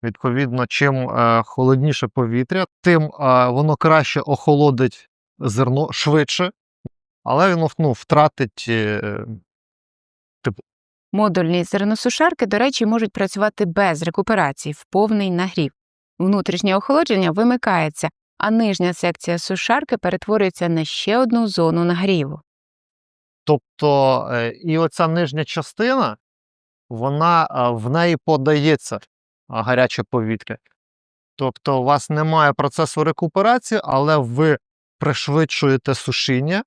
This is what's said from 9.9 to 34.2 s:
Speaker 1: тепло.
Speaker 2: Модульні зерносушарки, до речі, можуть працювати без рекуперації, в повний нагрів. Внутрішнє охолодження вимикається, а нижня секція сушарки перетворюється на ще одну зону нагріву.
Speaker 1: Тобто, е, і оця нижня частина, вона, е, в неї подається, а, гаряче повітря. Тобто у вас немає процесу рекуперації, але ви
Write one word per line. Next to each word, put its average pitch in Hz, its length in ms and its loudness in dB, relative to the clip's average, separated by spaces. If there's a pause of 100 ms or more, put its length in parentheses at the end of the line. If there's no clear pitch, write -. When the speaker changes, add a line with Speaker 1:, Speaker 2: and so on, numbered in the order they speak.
Speaker 1:
тепло. - 220 -6 (480)
Speaker 2:
Модульні 180 520 0
зерносушарки, 220 840 0
до 208 120 -2
речі, 247 280 0
можуть 220 260 0
працювати 202 540 -2
без 170 380 0
рекуперації, 165 680 -2
в - 160 -18
повний 202 420 0
нагрів. 175 400 -2 (480)
Внутрішнє 190 560 0
охолодження 269 560 0
вимикається, 190 760 0 (280)
а 208 140 -2
нижня 202 420 0
секція 175 440 -4
сушарки 240 600 -2
перетворюється 185 720 -2
на 160 160 0
ще - 320 -4
одну 233 300 0
зону 170 360 0
нагріву. 170 580 -2 (1000)
Speaker 1:
Тобто, 139 880 0
е, 117 180 -2
і 160 280 -4
оця 165 300 0
нижня 156 380 -2
частина, 214 720 -2 (720)
вона, 151 640 0
е, 123 180 0
в 117 200 -4
неї 170 360 0
подається, 147 760 0 (480)
а, 113 140 -6
гаряче 123 420 0
повітря. 110 540 -4 (800)
Тобто 135 460 -2
у - 20 -4
вас 139 260 0
немає 156 440 2
процесу 151 500 -2
рекуперації, 196 800 0
але 147 340 0
ви 139 400 0 (420)